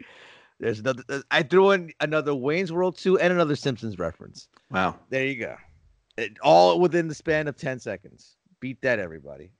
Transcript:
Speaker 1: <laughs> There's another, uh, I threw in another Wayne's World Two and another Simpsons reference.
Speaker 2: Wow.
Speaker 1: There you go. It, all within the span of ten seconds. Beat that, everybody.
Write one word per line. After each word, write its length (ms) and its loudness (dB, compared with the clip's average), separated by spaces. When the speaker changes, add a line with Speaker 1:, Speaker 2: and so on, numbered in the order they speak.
Speaker 1:
<laughs> 600 -20
There's 200 -4
another, 280 -4
uh, 120 -4
I 120 2
threw 300 6
in 280 -2
another 340 -2
Wayne's 380 -2
World 240 -2
Two 220 2
and 140 4
another 240 2
Simpsons 420 -6
reference. 500 -10
Speaker 2:
Wow. 260 -2
Speaker 1:
There 160 -2
you 100 -6
go. 200 -10
It, 260 -8
all 380 6
within 280 2
the 60 -8
span 340 -2
of 80 -10
ten 220 -6
seconds. 580 -14
Beat 220 -12
that, 160 0
everybody. 600 -12